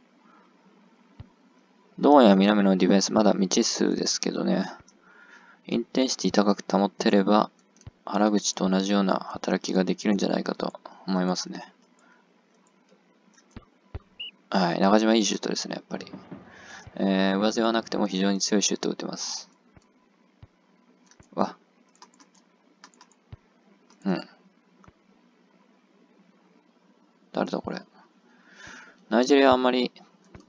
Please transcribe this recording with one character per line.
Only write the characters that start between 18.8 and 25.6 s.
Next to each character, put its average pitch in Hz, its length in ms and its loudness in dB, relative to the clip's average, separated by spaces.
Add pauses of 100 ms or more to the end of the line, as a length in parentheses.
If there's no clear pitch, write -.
ト - 80 -6
を - 40 -4
打 - 40 -10
て - 80 -12
ま - 140 -10
す。 - 320 -12 (1800)
わ。 - 240 -4 (2500)
う 98 40 -2
ん。 - 180 -4 (3000)